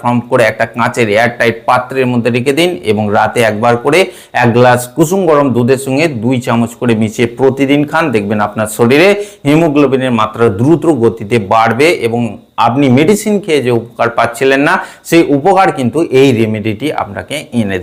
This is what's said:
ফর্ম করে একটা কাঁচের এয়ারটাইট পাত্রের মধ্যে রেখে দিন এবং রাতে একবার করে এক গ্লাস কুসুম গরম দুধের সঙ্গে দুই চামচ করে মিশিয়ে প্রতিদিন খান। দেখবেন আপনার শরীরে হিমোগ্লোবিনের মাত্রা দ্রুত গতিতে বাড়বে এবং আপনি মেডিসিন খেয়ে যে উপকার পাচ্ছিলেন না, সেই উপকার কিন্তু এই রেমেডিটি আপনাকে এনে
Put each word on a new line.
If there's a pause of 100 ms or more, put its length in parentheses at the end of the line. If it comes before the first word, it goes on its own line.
ফর্ম (120)
করে
একটা
কাঁচের
এয়ারটাইট (120)
পাত্রের
মধ্যে
রেখে
দিন (220)
এবং (140)
রাতে (100)
একবার (100)
করে (420)
এক
গ্লাস (140)
কুসুম (100)
গরম (100)
দুধের
সঙ্গে (200)
দুই
চামচ
করে (100)
মিশিয়ে (100)
প্রতিদিন (100)
খান। (100)
দেখবেন (100)
আপনার
শরীরে (400)
হিমোগ্লোবিনের
মাত্রা (160)
দ্রুত (180)
গতিতে (160)
বাড়বে (180)
এবং (460)
আপনি (100)
মেডিসিন (100)
খেয়ে
যে
উপকার (100)
পাচ্ছিলেন
না, (340)
সেই (140)
উপকার (100)
কিন্তু (220)
এই (100)
রেমেডিটি (160)
আপনাকে (260)
এনে